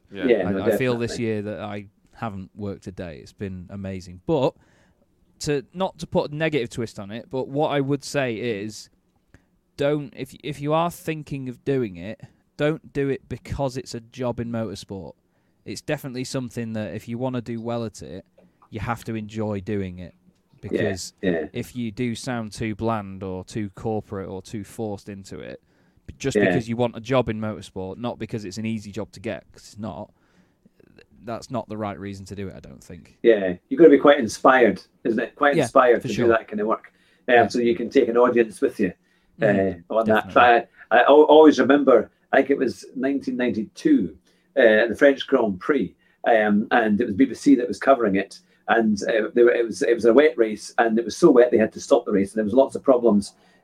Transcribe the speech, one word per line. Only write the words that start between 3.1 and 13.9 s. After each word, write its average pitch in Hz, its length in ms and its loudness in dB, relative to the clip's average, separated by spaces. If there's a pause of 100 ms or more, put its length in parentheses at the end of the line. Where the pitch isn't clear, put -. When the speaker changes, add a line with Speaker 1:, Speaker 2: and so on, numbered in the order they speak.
Speaker 3:
It's - 140 -20
been 95 380 -12
amazing. 92 560 -12
But 151 260 0 (840)
to, 147 340 -4
not 185 260 -6
to 160 80 -14
put - 240 -2
a 147 40 -10
negative 147 340 -2
twist 113 300 -8
on 98 100 -14
it, 110 200 -14
but 131 180 -6
what 143 220 -2
I 143 100 -2
would 139 240 -2
say 131 320 -4
is 107 540 -8 (880)
don't, 147 380 -2
if, - 280 -14
if 143 180 -10
you 143 120 -4
are 165 180 0
thinking 147 580 -10
of 123 160 -14
doing 127 320 -2
it, 95 240 -12 (360)
don't 151 360 -4
do 139 160 -2
it - 200 -6
because 131 480 -8
it's - 180 -12